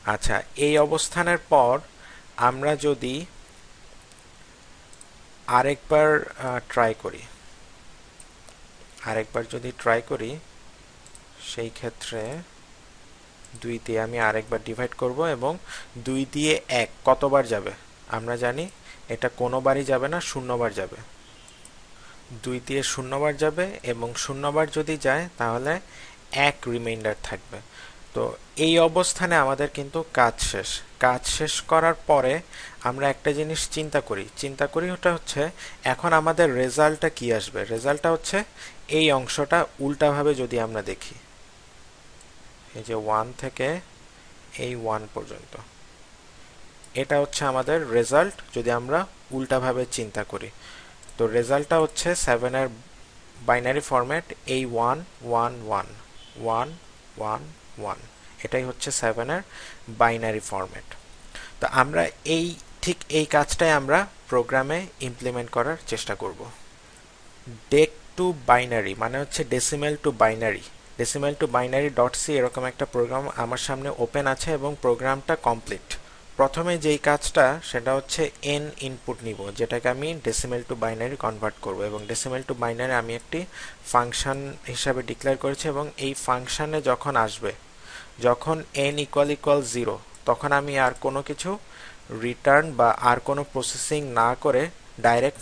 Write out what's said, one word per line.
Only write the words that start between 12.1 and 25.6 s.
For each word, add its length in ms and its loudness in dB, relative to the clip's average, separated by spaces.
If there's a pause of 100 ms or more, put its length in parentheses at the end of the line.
দুই 240 -6
দিয়ে 160 0
আমি 180 -4
আরেকবার 460 2
divide 360 -4
করব, 180 -2 (180)
এবং 200 -2 (400)
দুই 360 -2
দিয়ে 340 2
এক 220 0 (160)
কতবার 420 4
যাবে? 240 -2 (360)
আমরা 300 -4
জানি 320 -2 (400)
এটা 200 -2 (120)
কোনো 200 0
বারই 220 4
যাবে 240 2
না, 140 -2
শূন্য 320 -4
বার 200 0
যাবে। 240 -6 (1500)
দুই 240 -4
দিয়ে 160 -2
শূন্য 320 -4
বার 220 0
যাবে, 460 -2
এবং 320 -4
শূন্য 320 -4
বার 200 2 (100)
যদি 200 -2
যায়, 400 0
তাহলে 420 0 (520)